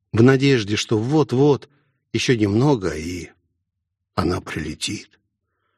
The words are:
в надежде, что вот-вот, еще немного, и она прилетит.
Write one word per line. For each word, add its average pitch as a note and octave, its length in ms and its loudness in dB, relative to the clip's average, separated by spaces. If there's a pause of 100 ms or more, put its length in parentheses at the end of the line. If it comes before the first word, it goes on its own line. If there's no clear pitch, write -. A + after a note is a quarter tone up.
(140)
в G#2+ 100 4
надежде, C3 540 2
что - 200 -2
вот-вот, C3+ 720 0 (440)
еще A#2+ 220 0
немного, G#2 600 0
и E2 340 -10 (840)
она F2+ 240 -2
прилетит. - 800 -10 (580)